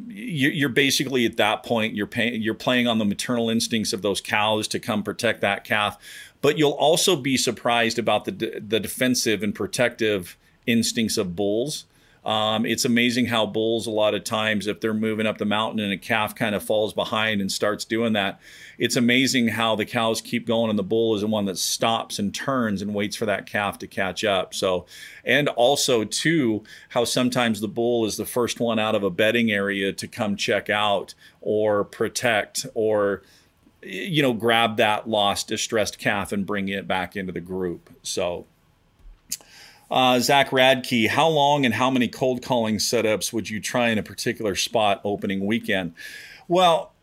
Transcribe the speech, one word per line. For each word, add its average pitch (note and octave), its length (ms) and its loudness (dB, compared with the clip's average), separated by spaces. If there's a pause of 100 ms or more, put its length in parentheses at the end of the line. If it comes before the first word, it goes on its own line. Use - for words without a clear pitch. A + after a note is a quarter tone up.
you, C3 400 0
you're D3+ 200 2
basically C3 580 2
at G#2 100 -2
that G#2+ 260 2
point, A2 320 0
you're G2+ 120 -2
pay-, A#2 280 -2
you're A2 200 -2
playing B2 320 2
on A2+ 120 2
the A2 60 2
maternal A2+ 460 -2
instincts A2+ 420 0
of G#2 100 -4
those G2 180 0
cows G#2+ 480 0
to G2+ 100 -4
come G#2 240 -4
protect G#2 400 -2
that G2+ 220 0
calf. G#2 340 -2 (420)
But D3 160 2
you'll D3 140 4
also D#3+ 460 2
be C3 200 0
surprised A#2 600 0
about G#2+ 260 0
the G#2+ 80 -6
de-, G#2 280 -6
the G#2+ 200 -2
defensive A#2+ 640 0
and G#2 120 -2
protective G#2+ 840 -2 (280)
instincts A2+ 500 0
of F#2 200 -2
bulls. G#2+ 480 -2 (440)
Um, A2 380 0
it's A2 180 0
amazing A#2+ 420 2
how A2 200 2
bulls, A2 400 0
a A#2 40 -6
lot G#2+ 240 2
of G2+ 80 -2
times, G#2+ 440 -2
if G#2 160 -4
they're A2 100 0
moving A2 340 0
up G#2+ 120 -2
the G#2 80 -2
mountain G#2+ 340 0
and G2+ 120 -2
a F#2 40 -4
calf A2 380 -2
kind A2 200 -2
of F2+ 80 -2
falls G#2+ 300 0
behind G#2+ 480 -2
and F#2+ 100 -2
starts G#2+ 360 -2
doing A2+ 260 0
that, G2 260 -2 (380)
it's A#2+ 200 0
amazing B2 520 2
how A2 280 0
the G2+ 100 0
cows A2+ 340 0
keep - 260 -6
going A2+ 220 0
and G#2 100 0
the G2+ 40 0
bull A2+ 320 2
is G2+ 80 0
the G#2 40 0
one G#2+ 200 0
that F#2 100 -4
stops - 600 -2
and G2+ 160 -2
turns A2+ 480 -2
and G#2 120 -6
waits G#2 220 -4
for - 80 -6
that G2+ 220 -2
calf G2+ 320 -4
to G2 80 -14
catch F#2+ 380 -4
up. G2 280 0
So, F#2 320 0 (400)
and C#3 240 4
also, B2 560 4
too, A#2+ 600 0 (260)
how A#2+ 140 0
sometimes A#2+ 580 0
the A2 60 -2
bull A#2 360 0
is G2+ 140 -2
the G#2 80 -6
first - 340 -2
one A#2 180 0
out A2 160 0
of G#2 80 0
a G2 80 0
bedding A2 400 2
area G2 440 -2
to - 120 -12
come G2+ 300 -4
check G2+ 320 -2
out G#2 460 0 (260)
or G#2+ 440 0
protect - 880 -2
or, G#2 480 2 (580)
you D3 400 -4
know, C3 140 4
grab A2+ 420 2
that G#2+ 320 2
lost, G2+ 400 0
distressed G#2+ 500 -2
calf G#2 340 -2
and G2+ 120 -2
bring G2 240 -4
it G2 180 -6
back F#2 300 -4
into F#2 160 -6
the F2 80 -8
group. F2+ 480 -6 (140)
So, F2 420 -4 (1500)
uh, B2+ 300 4
Zach C#3 300 4
Radke, B2+ 580 4
how C#3+ 200 2
long C#3+ 360 4
and A2+ 100 2
how B2+ 160 2
many B2 180 2
cold B2+ 340 -2
calling A2+ 340 0
setups G#2+ 560 0
would G#2 160 -4
you G#2+ 120 -6
try A#2+ 280 0
in A2 100 2
a F#2+ 40 -2
particular G#2+ 520 -4
spot G#2 500 2
opening G2 420 -2
weekend? G2+ 480 -2 (520)
Well, F3 460 4 (100)